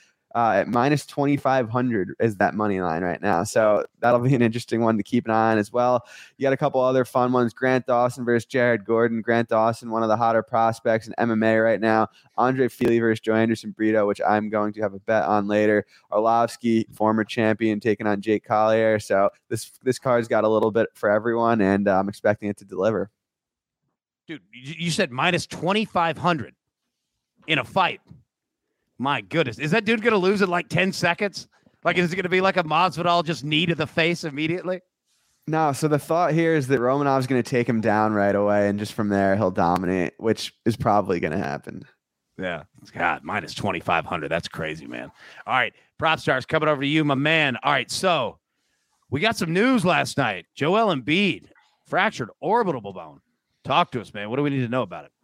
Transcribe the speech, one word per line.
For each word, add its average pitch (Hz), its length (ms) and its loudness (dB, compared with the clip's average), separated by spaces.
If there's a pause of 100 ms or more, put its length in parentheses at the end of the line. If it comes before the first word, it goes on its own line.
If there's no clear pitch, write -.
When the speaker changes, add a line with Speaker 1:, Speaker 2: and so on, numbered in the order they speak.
(340)
Speaker 1:
uh, 117 220 2
at 82 120 0
minus 131 380 0
twenty-five 139 640 0
hundred 117 520 -2
is 107 160 0
that 90 180 -2
money 101 260 -2
line 85 220 -2
right 87 180 -4
now. 87 220 0
So 104 420 2 (140)
that'll 123 220 2
be 131 140 2
an 120 80 2
interesting 117 380 -2
one 113 160 2
to 101 60 -2
keep 120 220 -2
an 113 80 -2
eye 110 200 2
on 110 60 2
as 104 140 -2
well. 123 340 0 (300)
You 131 80 -6
got 135 80 2
a 131 40 0
couple 131 240 0
other 127 240 2
fun 123 280 0
ones. 123 200 2
Grant 127 340 0
Dawson 123 380 0
versus 117 220 0
Jared 120 380 0
Gordon. 113 380 0
Grant 117 260 0
Dawson, 113 420 0
one 113 120 -2
of 110 60 0
the 107 80 4
hotter 113 260 2
prospects 113 680 0
in - 100 -12
M 117 120 0
M 110 120 0
A 110 160 4
right 110 220 2
now. 110 280 2 (280)
Andre 127 320 2
Fili 117 320 2
versus 113 200 0
Joe 110 140 0
Anderson 113 380 0
Brito, 107 340 0
which 101 200 -2
I'm 107 220 2
going 104 260 -2
to 107 80 -6
have 98 120 -4
a 98 60 -14
bet 107 240 0
on 101 240 0
later. 104 360 2 (280)
Arlovsky, 113 840 0
former 110 300 0
champion, 110 560 0
taking 107 260 -2
on 104 140 0
Jake 107 240 -2
Collier. 110 540 2
So 101 320 2 (180)
this, - 240 -8 (100)
this 123 160 -2
card's 117 300 0
got 110 160 0
a 110 40 4
little 110 220 2
bit 110 240 0
for 107 160 -2
everyone, 117 500 2
and, 101 280 2
uh, 95 100 2
I'm 98 100 -2
expecting 104 400 -2
it 101 100 -4
to 104 60 -20
deliver. 98 460 -2 (1160)
Speaker 2:
Dude, 147 160 -14 (100)
you, 131 260 -16
you 170 140 -4
said 160 180 -2
minus 151 360 0
twenty-five 180 680 -2
hundred 165 380 -2 (920)
in 156 100 2
a 123 60 -2
fight. 165 360 -2 (960)
My 131 260 -4
goodness. 120 360 -4
Is 147 140 -4
that 220 120 0
dude 220 180 0
gonna 220 140 2
lose 190 240 0
in, 196 80 2
like, 175 200 -4
ten 175 240 0
seconds? 180 560 -4 (360)
Like, 170 140 0
is 175 140 0
it 185 40 -4
gonna 185 120 -4
be 185 120 2
like 190 160 0
a 180 60 0
Masvidal 170 640 0
just 143 200 -6
knee 151 220 0
to 170 80 0
the 147 120 -2
face 170 380 -2
immediately? 165 560 -6 (680)
Speaker 1:
No, 156 260 2
so 151 160 0
the 147 100 2
thought 165 340 0
here 165 220 4
is 135 140 0
that 131 120 2
Romanov's 135 460 2
gonna 123 160 2
take 120 260 0
him 117 120 0
down 107 320 2
right 101 220 2
away, 104 340 2
and 101 100 0
just 104 140 -6
from 104 160 -4
there, 98 280 2
he'll 101 140 2
dominate, 90 680 0
which - 360 -2 (100)
is 113 120 0
probably 101 420 0
gonna 82 200 -4
happen. 71 440 -8 (560)
Speaker 2:
Yeah. 87 240 -8 (300)
God, 85 320 -4
minus 85 300 -6
twenty-five 85 520 -2
hundred. 76 220 -6
That's 82 200 -4
crazy, 78 380 -10
man. 62 240 -12 (360)
All 113 80 -2
right, 120 200 -2 (240)
Prop 156 220 0
Stars, 131 260 -2
coming 156 220 0
over 139 140 0
to 143 40 -2
you, 156 180 2
my 143 100 2
man. 147 480 0
All 143 100 0
right, 131 180 -2
so 143 480 -2 (720)
we 135 100 -4
got 220 160 0
some 165 160 -4
news 220 320 2
last 143 340 0
night. 104 360 -4
Joel 190 400 0
Embiid, 147 520 -2 (400)
fractured 160 520 -2
orbital 180 420 -2
bone. 87 400 -14 (420)
Talk 151 300 0
to 120 80 -6
us, 90 140 -16
man. 104 160 -8
What 123 60 -4
do 147 60 0
we 147 60 0
need 135 140 -2
to 117 60 -4
know 123 120 -2
about 85 240 -8
it? 71 60 -20 (140)